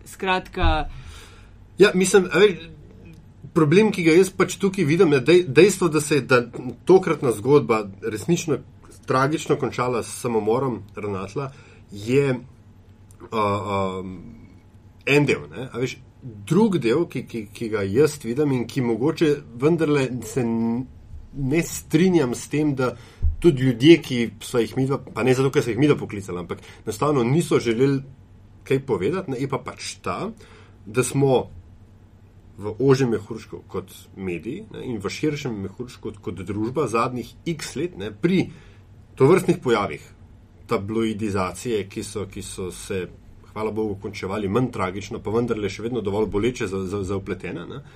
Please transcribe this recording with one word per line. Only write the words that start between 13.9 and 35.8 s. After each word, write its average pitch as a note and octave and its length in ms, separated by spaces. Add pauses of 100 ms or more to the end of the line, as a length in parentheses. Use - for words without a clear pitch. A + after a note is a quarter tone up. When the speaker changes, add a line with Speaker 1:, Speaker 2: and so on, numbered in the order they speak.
Speaker 2:
en C#3+ 200
del, G#2+ 240
ne. A2+ 200
A A#2 100
veš, B2+ 180 (240)
drug D#3+ 580
del, D#3+ 280
ki, B2+ 180
ki, A2 240
ki A2+ 200
ga G#2 140
jaz B2 380
vidim C3+ 320
in A#2+ 140
ki - 160
mogoče B2 460 (240)
vendarle D3 560 (120)
se - 200
n-, A#2 440 (460)
ne C#3+ 320
strinjam D#3+ 720
s - 140
tem, D3 260
da B2+ 220 (400)
tudi C#3+ 260
ljudje, C3 360
ki A#2+ 400
so - 200
jih A2+ 160
midva, C3+ 300
pa - 180
ne B2+ 120
zato, C3+ 160
ker C#3 120
so A#2+ 80
jih G#2+ 80
midva C#3+ 180
poklicala, G2 440
ampak F2 180 (200)
enostavno C#3 460
niso D3 340
želeli C3 420 (600)
kaj C3+ 200
povedati, B2 500
ne, B2 80
je C3+ 100
pa C3 100
pač - 380
ta, B2 340 (520)
da B2 200
smo C3+ 480 (1040)
v G#2 240
ožjem C3 340
mehurčku G2+ 540
kot F#2 260 (240)
mediji, F#2+ 540
ne, A#2 160
in B2 140
v F#2+ 100
širšem D3 500
mehurčku G2 440